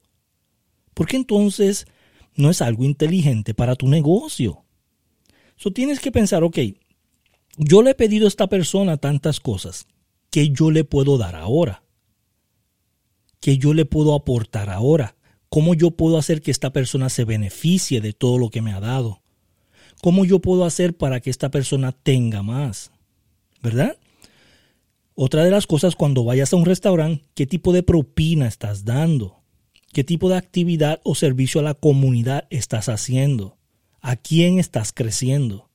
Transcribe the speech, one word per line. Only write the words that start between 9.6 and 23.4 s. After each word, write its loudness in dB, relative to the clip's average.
¿Qué 2
yo 2
le 2
puedo 2
dar -4
ahora? -2
¿Qué 2
yo 2
le 2
puedo 2
aportar -4
ahora? 0
¿Cómo 2
yo 4
puedo 2
hacer -2
que -4
esta -4
persona -2
se -2
beneficie -2
de -6
todo 0
lo 0
que -6
me -4
ha -8
dado? -6
¿Cómo 4
yo 4
puedo 2
hacer -2
para -2
que -6
esta -4
persona -2
tenga 0
más? -8